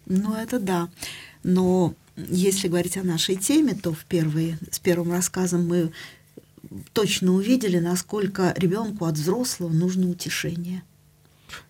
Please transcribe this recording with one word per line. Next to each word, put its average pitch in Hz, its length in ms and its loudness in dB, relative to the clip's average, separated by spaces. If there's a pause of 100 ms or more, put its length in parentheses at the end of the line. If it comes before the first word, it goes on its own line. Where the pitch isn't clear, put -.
Ну, 196 260 0
это 226 260 -2
да. 180 300 0 (540)
Но 180 500 4 (240)
если 190 500 0
говорить 175 300 0
о 190 60 -4
нашей 180 340 0
теме, 285 380 2
то 170 180 -4
в 156 120 -10
первой, 160 520 0 (140)
с - 80 -8
первым 175 340 0
рассказом 175 540 0
мы 170 240 2 (1000)
точно 185 400 2
увидели, 196 460 2
насколько 180 760 0
ребенку 190 480 0
от 160 120 0
взрослого 180 560 -2
нужно 180 360 2
утешение. 175 760 -6 (880)